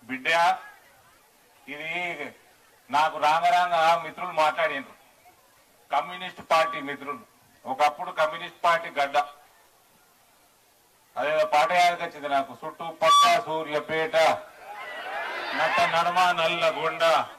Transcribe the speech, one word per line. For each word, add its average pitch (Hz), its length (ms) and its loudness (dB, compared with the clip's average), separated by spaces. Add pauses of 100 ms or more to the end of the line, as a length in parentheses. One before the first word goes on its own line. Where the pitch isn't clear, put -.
బిడ్డ, 131 180 -8 (1400)
ఇది 151 180 -10 (1000)
నాకు 151 260 0 (100)
రాంగరాంగ 175 500 2 (300)
మిత్రులు 175 340 -10
మాట్లాడిండ్రు, 151 560 0 (960)
కమ్యూనిస్ట్ 180 500 -6 (100)
పార్టీ 156 360 2
మిత్రులు, 139 360 -10 (420)
ఒకప్పుడు 147 540 -2
కమ్యూనిస్ట్ 175 460 -4
పార్టీ 165 320 2
గడ్డ, 139 200 0 (2000)
అదేదో 151 280 0 (100)
పాట 151 160 4 (120)
యాదకి 175 240 2
వచ్చింది 147 300 -10
నాకు, 135 160 -2 (100)
చుట్టూ 165 260 -10 (160)
పక్క - 200 6 (220)
సూర్యపేట, 156 680 -4 (1400)
నట్ట 160 180 2 (160)
నడుమ 165 260 2 (200)
నల్లగొండ 160 640 0 (360)